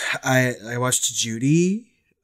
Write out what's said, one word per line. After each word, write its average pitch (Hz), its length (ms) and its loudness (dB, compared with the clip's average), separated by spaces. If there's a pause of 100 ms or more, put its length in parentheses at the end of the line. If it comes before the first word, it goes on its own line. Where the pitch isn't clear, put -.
(240)
I, 131 320 2 (120)
I 120 100 -6
watched 123 380 0
Judy, 156 680 2 (380)